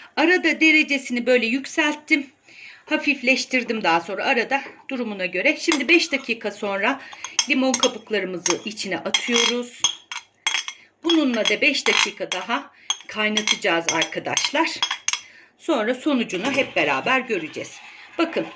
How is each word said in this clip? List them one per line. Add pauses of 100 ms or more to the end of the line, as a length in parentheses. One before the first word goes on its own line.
(160)
Arada
derecesini
böyle
yükselttim. (580)
Hafifleştirdim
daha
sonra
arada (280)
durumuna
göre.
Şimdi
beş
dakika
sonra (480)
limon
kabuklarımızı
içine
atıyoruz. (1200)
Bununla
da
beş
dakika
daha (360)
kaynatacağız
arkadaşlar. (880)
Sonra
sonucunu
hep
beraber
göreceğiz. (380)
Bakın